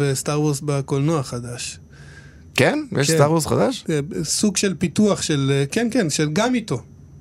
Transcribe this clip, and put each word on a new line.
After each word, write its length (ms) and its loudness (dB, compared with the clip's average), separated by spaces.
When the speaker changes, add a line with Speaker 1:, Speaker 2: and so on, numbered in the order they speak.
Speaker 1:
אה, 140 0
סטאר 260 -2
וורס 220 0
בקולנוע 600 -2
חדש. 560 -10
Speaker 2:
כן? 240 4
יש 80 2
Speaker 1:
כן. 80 2
Speaker 2:
סטאר 160 6
וורס 140 2
חדש? 440 0
Speaker 1:
אה, 100 0
סוג 340 0
של 160 0
פיתוח 480 2
של, 340 0
אה, 160 2
כן, 200 0
כן, 180 2
של 240 0
גם 220 2
איתו. 260 -4